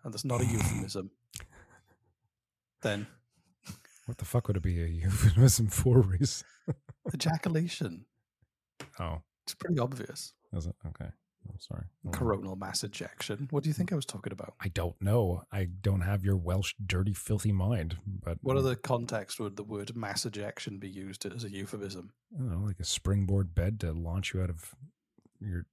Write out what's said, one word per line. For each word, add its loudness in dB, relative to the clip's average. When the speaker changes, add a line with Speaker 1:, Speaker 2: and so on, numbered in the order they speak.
Speaker 1:
and -8
that's -8
not 0
a 2
Speaker 2:
<laughs> 0
Speaker 1:
euphemism, -6
then -2
Speaker 2:
What -6
the -8
fuck 0
would 0
it 0
be 2
a 0
<laughs> 0
euphemism 8
for, 8
Reese? 2
<laughs> -6
Speaker 1:
Ejaculation. 0
Speaker 2:
Oh. -4
Speaker 1:
It's -10
pretty 0
obvious. -4
Speaker 2:
Is -4
it? -6
Okay. -10
I'm -14
sorry. -10
Speaker 1:
Coronal 0
mass -4
ejection. -8
What 0
do 2
you 0
think 0
I 0
was -2
talking -8
about? -12
Speaker 2:
I -2
don't -2
know. 4
I 0
don't 2
have 2
your 6
Welsh, 0
dirty, 2
filthy 0
mind. 2
But -6
Speaker 1:
What 2
other 4
context -2
would -4
the -8
word -8
mass -4
ejection -8
be -10
used -10
as -8
a -8
euphemism? -8
Speaker 2:
I -8
don't -2
know, -2
like -4
a -6
springboard 2
bed 0
to -2
launch -2
you 0
out 0
of -10
your -4